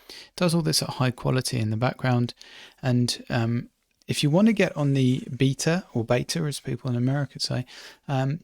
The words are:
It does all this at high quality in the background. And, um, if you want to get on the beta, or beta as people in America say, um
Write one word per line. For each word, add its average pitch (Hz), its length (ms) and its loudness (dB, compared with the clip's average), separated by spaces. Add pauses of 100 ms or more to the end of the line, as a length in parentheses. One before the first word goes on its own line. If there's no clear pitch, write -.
It - 260 -20
does 175 180 2
all 170 80 2
this 156 220 0
at - 60 -4
high 127 220 0
quality 127 480 0
in 110 120 0
the 110 60 -2
background. 123 560 0 (480)
And, 123 480 0
um, 120 400 -2 (380)
if - 140 -4
you 147 80 2
want 180 180 6
to 226 60 6
get 196 240 0
on 143 160 2
the 131 300 2 (120)
beta, 139 580 0
or 117 120 -2
beta 139 400 -2
as 147 140 -4
people 131 320 -6
in 123 40 0
America 135 440 -2
say, 127 260 -4 (420)
um 135 360 -2